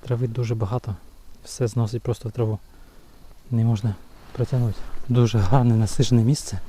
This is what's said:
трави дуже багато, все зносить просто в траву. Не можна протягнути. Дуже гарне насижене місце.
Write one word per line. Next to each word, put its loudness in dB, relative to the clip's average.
трави -4
дуже -4
багато, -4
все -4
зносить -2
просто -4
в -8
траву. -2
Не 2
можна 0
протягнути. -2
Дуже 4
гарне 4
насижене 2
місце. -2